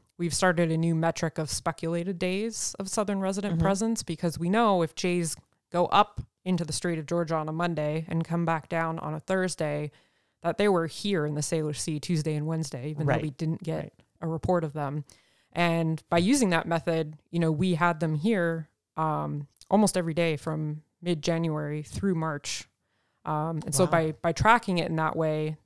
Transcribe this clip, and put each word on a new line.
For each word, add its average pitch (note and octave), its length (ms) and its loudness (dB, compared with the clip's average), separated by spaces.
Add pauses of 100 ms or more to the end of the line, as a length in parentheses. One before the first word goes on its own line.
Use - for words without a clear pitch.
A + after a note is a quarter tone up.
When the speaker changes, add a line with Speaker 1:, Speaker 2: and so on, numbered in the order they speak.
(180)
Speaker 1:
we've F3 160 -2
started E3+ 380 2
a D#3+ 60 0
new E3 180 2
metric E3 420 0
of D#3 120 -2
speculated E3+ 680 -4
days F#3+ 600 -4
of G3 80 -8
southern G3+ 320 -2
resident F#3+ 360 -2
Speaker 2:
Mm-hmm. E3+ 100 2
Speaker 1:
presence, G#3+ 360 2
because E3 380 -4
we E3+ 100 0
know G3+ 320 4
if D#3+ 140 -2
jays F3 400 0 (340)
go - 180 2
up - 340 4 (240)
into F3+ 180 0
the D3+ 80 -8
Strait E3 280 -2
of D3+ 60 -8
Georgia E3 300 0
on D#3 140 -2
a - 20 -4
Monday D#3+ 560 -2
and E3 160 0
come E3+ 220 0
back E3 240 -2
down E3 300 -2
on D#3 140 -6
a D#3+ 60 -6
Thursday, D3+ 720 -2 (500)
that E3 160 -2
they G#3 120 4
were E3 180 2
here F3+ 380 -2
in D3 100 -2
the D3+ 60 -2
Salish D3+ 380 -2
Sea D3+ 200 -4
Tuesday D#3 360 0
and D3+ 120 -2
Wednesday, D3+ 420 -4
even D3+ 160 -2
Speaker 2:
Right. C3+ 140 4
Speaker 1:
though A2+ 40 -4
we D3+ 80 -4
didn't D#3+ 300 -4
get D#3+ 140 -4
Speaker 2:
Right. D3+ 180 -8 (280)
Speaker 1:
a E3+ 80 -4
report E3 340 0
of D3+ 80 -4
them. D3 320 -4 (480)
And E3 580 0
by E3+ 100 4
using G#3+ 320 4
that E3 140 2
method, D#3+ 520 -2 (120)
you E3+ 100 -2
know, E3 120 4
we F3 240 2
had E3+ 240 2
them D#3+ 160 0
here, E3+ 540 0 (260)
um, D3+ 520 -2 (220)
almost G3+ 280 4
every E3 160 -2
day D#3+ 240 0
from D3+ 440 -4 (200)
mid-January D#3 840 -2
through F#3+ 320 -2
March. D#3+ 540 -6 (540)
Um, D#3 440 -2
and C#3+ 80 -2
so F#3 100 4
Speaker 2:
Wow. D#3 60 2
Speaker 1:
by, D#3+ 220 2
by E3+ 180 -2
tracking G#3+ 480 4
it D#3 100 0
in D#3+ 60 0
that D#3+ 200 0
way, D#3 500 -2